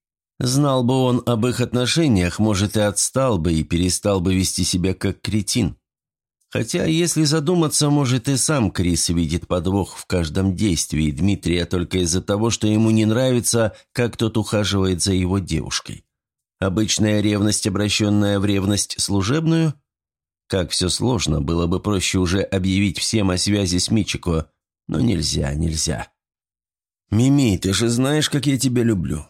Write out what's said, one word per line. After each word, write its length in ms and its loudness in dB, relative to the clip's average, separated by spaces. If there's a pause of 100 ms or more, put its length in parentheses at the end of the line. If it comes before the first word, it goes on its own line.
(380)
Знал 460 0
бы 100 2
он 300 2
об 220 0
их 160 -2
отношениях, 760 2
может, 380 0
и 40 2
отстал 580 0
бы, 160 0
и 100 0
перестал 560 0
бы 140 0
вести 300 0
себя 280 0
как 300 -4
кретин. 540 -2 (720)
Хотя, 360 -4
если 380 0
задуматься, 640 2
может, 380 0
и 80 2
сам 340 0
Крис 400 0
видит 360 -2
подвох 500 -2
в 100 -16
каждом 500 0
действии 540 0
Дмитрия 560 0
только 320 -2
из-за 240 0
того, 280 0
что 160 -2
ему 240 2
не 140 4
нравится, 720 0 (180)
как 240 -2
тот 220 -2
ухаживает 640 0
за 100 0
его 280 0
девушкой. 640 -6 (540)
Обычная 600 0
ревность, 460 0
обращенная 720 0
в 40 0
ревность 560 0
служебную? 760 0 (720)
Как 220 -2
всё 180 0
сложно, 520 0
было 260 0
бы 120 0
проще 400 0
уже 220 2
объявить 580 0
всем 320 0
о 80 0
связи 380 0
с 140 -2
Мичико, 600 -2 (380)
но 120 -2
нельзя, 540 0
нельзя. 540 -4 (1000)
"Мими, 480 4
ты 140 -2
же 160 0
знаешь, 400 0
как 180 -2
я 120 2
тебя 240 0
люблю, 480 0